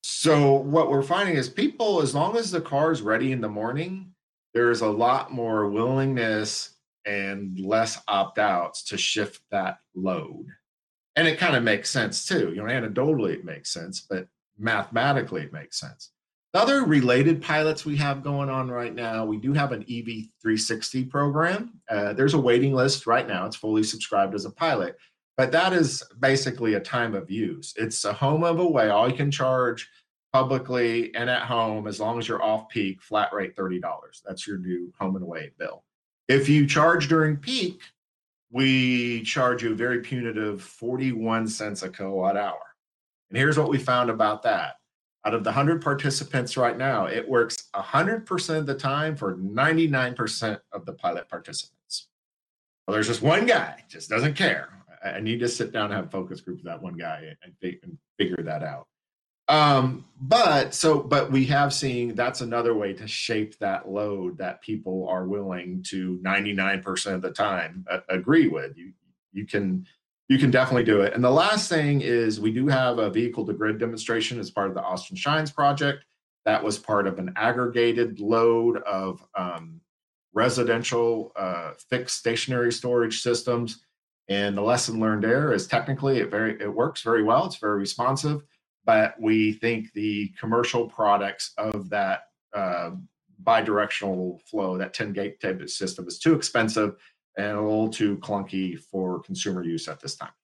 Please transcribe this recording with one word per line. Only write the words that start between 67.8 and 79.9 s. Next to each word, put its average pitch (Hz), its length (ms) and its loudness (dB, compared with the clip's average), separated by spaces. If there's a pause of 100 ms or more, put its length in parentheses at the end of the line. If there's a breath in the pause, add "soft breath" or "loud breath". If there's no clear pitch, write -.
a-, 87 200 -4
agree 120 400 4
with. 69 280 -6
You, - 160 -20 (400)
you 104 140 -8
can, 92 400 -2 (420 loud breath)
you 135 100 4
can 135 120 4
definitely 127 340 4
do 104 160 6
it. 98 140 2
And 123 100 2
the 127 60 6
last 202 380 4
thing 147 340 2
is 113 380 2
we 110 120 0
do 127 160 0
have 127 300 2
a 107 120 0
vehicle 113 360 -2
to 104 60 -4
grid 107 260 -2
demonstration 117 600 -2
as 95 120 -8
part 98 180 -2
of 92 60 -6
the 87 80 -6
Austin 92 340 -6
Shines 147 340 0
project. 143 540 2 (400)
That 107 180 2
was 107 160 -2
part 101 280 0
of 95 120 -4
an 92 180 -6
aggregated 120 840 2
load 117 580 4
of, 95 560 -4
um, 82 460 -8 (540)